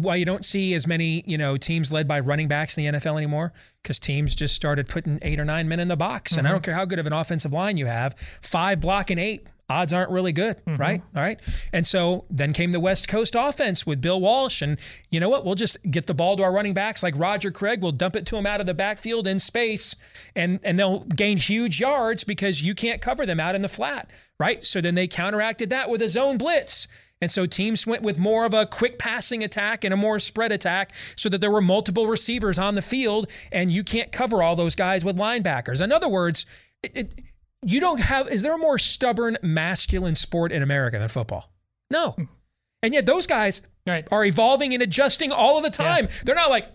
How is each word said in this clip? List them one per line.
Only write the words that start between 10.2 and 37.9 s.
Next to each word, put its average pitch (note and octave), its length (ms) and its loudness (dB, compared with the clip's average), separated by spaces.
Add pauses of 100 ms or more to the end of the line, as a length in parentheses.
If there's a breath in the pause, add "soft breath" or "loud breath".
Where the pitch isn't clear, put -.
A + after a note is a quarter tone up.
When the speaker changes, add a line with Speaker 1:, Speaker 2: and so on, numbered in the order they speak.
Speaker 1:
good, F#3+ 320 0
Speaker 2:
Mm-hmm. D3+ 160 -2
Speaker 1:
right? F3 220 0 (120)
All D3 80 -2
right. G#3+ 160 -2 (320 loud breath)
And E3+ 160 2
so F3+ 440 2
then C#3+ 240 0
came F3 180 0
the F3 80 0
West F#3 280 0
Coast A3+ 300 0
offense C4 480 0
with C#3+ 140 -2
Bill F3+ 220 0
Walsh. B3 400 2
And D3 160 -2 (320 loud breath)
you E3 100 0
know F3+ 80 2
what? C4 160 2
We'll F#3+ 100 0
just F#3+ 220 0 (140)
get D#3+ 160 0
the F3 80 -2
ball F3+ 240 2
to G3 40 2
our F#3 100 4
running G3+ 200 0
backs G3 300 -2
like F3 160 0
Roger G3 320 0
Craig. G3+ 320 -2
We'll E3+ 100 0
dump F3 240 0
it F#3+ 100 -4
to A3+ 120 -4
'em G3+ 80 -2
out G#3 160 -2
of F3+ 40 -4
the F3+ 80 0
backfield G#3 520 -2
in F#3+ 120 0
space, A3+ 560 -2 (400 loud breath)
and, F3+ 280 0
and F3+ 160 0
they'll G3 220 2
gain G#3 360 0
huge G3 420 0
yards A#3+ 460 0
because F#3+ 380 -2
you F#3 120 -2
can't A#3 280 -4
cover B3 240 -2
them E3+ 120 -2
out E3+ 160 0
in G3 60 -2
the G3 80 -2
flat, C4+ 420 -6 (280 soft breath)
right? - 260 0
So G3 160 2
then F3 140 0
they F3+ 120 2
counteracted G#3+ 600 -2
that B3+ 220 -2
with A3 100 0
a A3 80 0
zone B3+ 300 0
blitz. D4+ 500 0 (340 soft breath)
And E3+ 80 -2
so F#3 140 2
teams G#3 420 0
went A3+ 160 -2
with G3 160 0
more A3 280 4
of A3 80 0
a G#3+ 100 4
quick B3 340 -2
passing A3+ 460 -2
attack G#3+ 400 -2
and F#3+ 80 0
a F#3+ 40 2
more G#3+ 220 2
spread A3 340 0
attack F#3 440 -2 (200 loud breath)
so A3 120 0
that F#3 140 0
there G#3 80 2
were G#3 100 4
multiple G#3 460 2
receivers G#3+ 520 0
on G3+ 180 0
the G3 60 0
field, A3+ 480 0 (220 loud breath)
and F3+ 180 2
you F#3 140 2
can't - 260 -2
cover A3+ 320 2
all E3 140 4
those E3+ 180 0
guys F#3 300 2
with F#3+ 140 0
linebackers. F3 640 0
In A#3 80 2
other E4 160 4
words, F3 380 0 (360 loud breath)
it, - 140 -12
it, A#3 180 -6 (480)
you A3 160 0
don't D#4+ 220 2